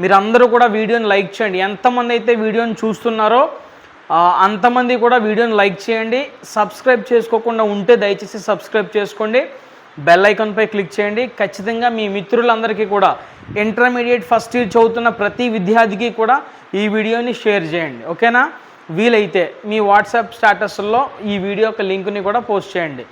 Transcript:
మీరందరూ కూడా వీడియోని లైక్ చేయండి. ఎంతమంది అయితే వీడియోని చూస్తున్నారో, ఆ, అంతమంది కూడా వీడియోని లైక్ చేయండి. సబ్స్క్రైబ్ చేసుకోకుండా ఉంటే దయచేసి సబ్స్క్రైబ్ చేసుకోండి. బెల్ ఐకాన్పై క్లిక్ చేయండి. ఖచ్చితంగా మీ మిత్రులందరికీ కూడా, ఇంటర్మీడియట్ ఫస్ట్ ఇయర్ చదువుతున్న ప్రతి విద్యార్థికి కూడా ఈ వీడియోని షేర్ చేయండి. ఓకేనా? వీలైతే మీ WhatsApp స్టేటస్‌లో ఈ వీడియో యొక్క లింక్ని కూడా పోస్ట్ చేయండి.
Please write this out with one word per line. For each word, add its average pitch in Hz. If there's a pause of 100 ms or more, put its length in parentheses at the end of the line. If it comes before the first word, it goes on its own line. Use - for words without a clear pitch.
మీరందరూ 202
కూడా 240
వీడియోని 220
లైక్ 202
చేయండి. 190
ఎంతమంది 240
అయితే 233
వీడియోని 220
చూస్తున్నారో, 220 (600)
ఆ, 175
అంతమంది 240
కూడా 240
వీడియోని 220
లైక్ 196
చేయండి. 226 (140)
సబ్స్క్రైబ్ 226
చేసుకోకుండా 226
ఉంటే 208
దయచేసి 202
సబ్స్క్రైబ్ 208
చేసుకోండి. 220 (500)
బెల్ 170
ఐకాన్పై 214
క్లిక్ 208
చేయండి. 214
ఖచ్చితంగా 226
మీ 220
మిత్రులందరికీ 220
కూడా, 190 (400)
ఇంటర్మీడియట్ 240
ఫస్ట్ 226
ఇయర్ 240
చదువుతున్న 226
ప్రతి 220
విద్యార్థికి 220
కూడా 233 (320)
ఈ 208
వీడియోని 226
షేర్ 202
చేయండి. 151
ఓకేనా? 233 (380)
వీలైతే 196 (100)
మీ 214
WhatsApp 208
స్టేటస్‌లో 214 (140)
ఈ 202
వీడియో 202
యొక్క 220
లింక్ని 196
కూడా 208
పోస్ట్ 202
చేయండి. 143